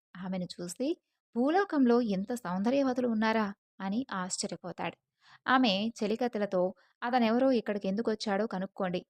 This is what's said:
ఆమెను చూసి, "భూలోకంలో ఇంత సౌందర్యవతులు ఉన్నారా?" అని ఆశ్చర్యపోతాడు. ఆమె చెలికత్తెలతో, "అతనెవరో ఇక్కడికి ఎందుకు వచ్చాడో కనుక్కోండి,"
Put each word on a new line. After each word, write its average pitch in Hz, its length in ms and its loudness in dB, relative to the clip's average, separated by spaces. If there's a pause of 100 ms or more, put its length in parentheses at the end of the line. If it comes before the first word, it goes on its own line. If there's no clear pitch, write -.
(180)
ఆమెను 185 260 -6
చూసి, 247 580 -6 (340)
"భూలోకంలో 269 680 2
ఇంత 202 320 -2
సౌందర్యవతులు 247 720 0
ఉన్నారా?" 220 460 0 (260)
అని 202 320 -4
ఆశ్చర్యపోతాడు. 185 880 -6 (500)
ఆమె 226 440 4 (120)
చెలికత్తెలతో, 202 680 0 (300)
"అతనెవరో 240 480 4
ఇక్కడికి 208 360 0
ఎందుకు 220 240 0
వచ్చాడో 214 360 -2
కనుక్కోండి," 185 640 -4